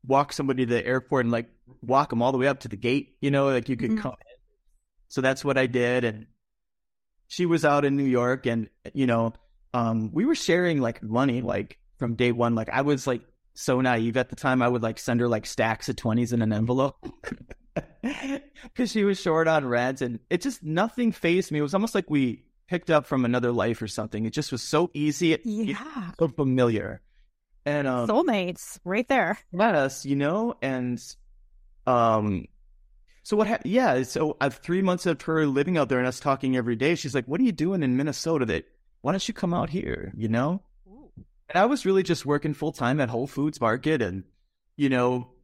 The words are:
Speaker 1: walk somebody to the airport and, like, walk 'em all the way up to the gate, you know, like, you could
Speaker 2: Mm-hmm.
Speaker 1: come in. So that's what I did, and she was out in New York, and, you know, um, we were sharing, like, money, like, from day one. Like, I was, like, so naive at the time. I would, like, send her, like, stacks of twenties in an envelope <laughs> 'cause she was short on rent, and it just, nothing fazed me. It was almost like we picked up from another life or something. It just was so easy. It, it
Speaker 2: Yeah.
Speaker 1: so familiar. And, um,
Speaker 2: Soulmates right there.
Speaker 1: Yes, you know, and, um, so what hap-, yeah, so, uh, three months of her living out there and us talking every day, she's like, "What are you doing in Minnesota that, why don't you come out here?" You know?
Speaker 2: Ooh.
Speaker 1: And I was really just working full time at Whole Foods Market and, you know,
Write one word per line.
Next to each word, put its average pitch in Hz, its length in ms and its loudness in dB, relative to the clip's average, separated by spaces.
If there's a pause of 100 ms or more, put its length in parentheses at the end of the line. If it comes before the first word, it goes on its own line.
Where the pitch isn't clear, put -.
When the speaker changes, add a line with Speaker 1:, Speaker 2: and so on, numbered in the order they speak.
Speaker 1:
walk 139 260 2
somebody 135 320 0
to 120 80 0
the 117 140 0
airport 127 400 0
and, 117 60 2
like, 117 180 -4 (320)
walk 131 280 2
'em 117 120 0
all 131 100 4
the 135 60 0
way 127 80 2
up 135 140 0
to - 80 -12
the 107 80 -10
gate, 123 440 -2
you 139 100 0
know, 139 200 2
like, 123 180 0
you 131 80 -2
could 135 140 -2
Speaker 2:
Mm-hmm. 220 100 0
Speaker 1:
come 135 120 -6
in. - 240 -20 (720)
So - 120 -4
that's 131 240 0
what 135 140 0
I 131 80 4
did, 123 380 0
and 107 220 -6 (1000)
she - 180 -4
was 165 220 2
out 143 180 4
in 139 120 2
New 139 80 0
York, 123 420 0
and, 117 240 -2 (240)
you 135 120 2
know, 113 280 2 (400)
um, 113 380 0
we 180 120 0
were 311 100 2
sharing, 170 460 2
like, 117 220 -2
money, 120 400 0
like, 98 360 -6 (200)
from 117 160 -2
day 120 180 2
one. 117 220 0
Like, 110 160 -2
I 131 100 0
was, 143 260 0
like, 123 160 -2 (300)
so 127 300 0
naive 117 340 2
at 127 140 0
the - 60 -12
time. 127 260 2
I 120 60 4
would, 123 140 0
like, 113 160 -4
send 120 220 0
her, 120 80 2
like, 110 160 0
stacks - 460 -2
of 110 60 -6
twenties 120 360 0
in 117 80 0
an 110 140 0
envelope 127 500 0 (960)
<laughs> 277 720 -8
'cause 247 160 -2
she 208 140 2
was 196 160 2
short 160 280 2
on 156 180 2
rent, 123 340 0
and 120 200 -4 (100)
it 175 100 2
just, - 220 -6
nothing 202 500 0
fazed 175 400 0
me. 151 60 0
It 147 40 0
was 147 120 -2
almost 202 200 0
like 196 140 -2
we 135 360 0 (240)
picked 170 220 -2
up 151 160 4
from 131 180 0
another 120 280 2
life 117 300 0
or 110 60 -6
something. 110 360 -6
It 110 80 -4
just 151 200 -6
was 120 100 -4
so 170 320 2
easy. 151 380 2
It, - 120 0
it 226 60 -4 (180)
Speaker 2:
Yeah. 226 500 -8
Speaker 1:
so 165 100 2
familiar. 123 760 0 (640)
And, 147 220 -2
um, 123 220 0
Speaker 2:
Soulmates 208 760 0
right 202 240 -2
there. 214 300 0 (140)
Speaker 1:
Yes, 170 540 0
you 139 100 0
know, 190 460 -2
and, 127 400 -4 (840)
um, 110 600 2 (760)
so - 140 -2
what 208 100 4
hap-, - 200 -2
yeah, 185 380 4
so, - 360 -2
uh, 139 100 2
three 175 320 -2
months 180 240 0
of 165 160 0
her 160 240 2
living 143 300 0
out 139 120 2
there 127 100 2
and 127 80 0
us 127 140 -4
talking 135 360 0
every 120 200 0
day, 143 180 2
she's 135 200 -4
like, 127 120 -2
"What 156 140 -2
are 262 40 4
you 226 80 4
doing 170 300 -2
in 127 140 2
Minnesota 143 500 -2
that, 82 180 -2 (380)
why 139 100 0
don't 190 140 -4
you 226 80 -6
come 175 180 -2
out - 180 -2
here?" - 460 -6
You 110 120 -4
know? 135 340 0 (260)
Speaker 2:
Ooh. 247 220 -20 (380)
Speaker 1:
And 175 100 0
I 202 80 6
was 269 180 0
really 190 180 4
just 170 220 -2
working 147 300 0
full 151 180 -4
time 131 280 0
at 120 100 -2
Whole 120 160 -4
Foods 147 340 -4
Market 131 400 2
and, 95 240 -4 (520)
you 143 120 2
know, 123 400 0 (160)